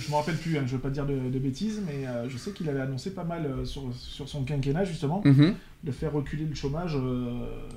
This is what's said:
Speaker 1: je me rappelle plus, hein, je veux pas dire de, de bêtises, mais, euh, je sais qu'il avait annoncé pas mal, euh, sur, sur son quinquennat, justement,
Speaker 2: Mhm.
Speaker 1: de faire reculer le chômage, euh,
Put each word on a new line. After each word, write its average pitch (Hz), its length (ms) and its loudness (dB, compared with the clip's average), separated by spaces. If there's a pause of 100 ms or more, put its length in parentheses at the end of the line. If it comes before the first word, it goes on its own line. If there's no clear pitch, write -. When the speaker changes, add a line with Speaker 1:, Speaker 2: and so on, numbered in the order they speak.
Speaker 1:
je 143 60 -4
me 147 60 2
rappelle 156 180 2
plus, 160 240 0
hein, 135 80 2
je 127 60 -2
veux 127 80 0
pas 135 100 -2
dire 139 160 -2
de, 139 80 0
de 131 240 0
bêtises, 202 480 -2
mais, 139 220 -4
euh, 120 200 -2
je 131 100 -6
sais 202 120 -6
qu'il 180 180 -4
avait 139 120 0
annoncé 135 300 -4
pas 185 120 -8
mal, 165 240 -2
euh, 131 180 -2
sur, 139 200 -6 (120)
sur - 320 -10
son 143 140 -4
quinquennat, 139 420 2
justement, 175 400 -2
Speaker 2:
Mhm. 147 300 10 (300)
Speaker 1:
de 135 80 -4
faire 147 200 -2
reculer 147 320 -2
le 147 120 -2
chômage, 151 400 -2
euh, 127 340 0 (460)